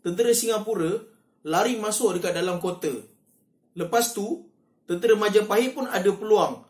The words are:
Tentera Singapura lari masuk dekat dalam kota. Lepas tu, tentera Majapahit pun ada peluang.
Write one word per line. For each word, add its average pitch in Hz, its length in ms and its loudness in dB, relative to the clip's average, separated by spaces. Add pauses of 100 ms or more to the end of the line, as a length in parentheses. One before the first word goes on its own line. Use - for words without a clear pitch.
Tentera 226 320 2
Singapura 214 580 0 (540)
lari 208 320 0
masuk 208 400 0
dekat 175 160 -2
dalam 180 240 -2
kota. 175 320 -4 (880)
Lepas 233 400 0
tu, 214 320 -6 (400)
tentera 180 240 2
Majapahit 208 640 2
pun 262 80 -4
ada 196 240 0
peluang. 196 600 2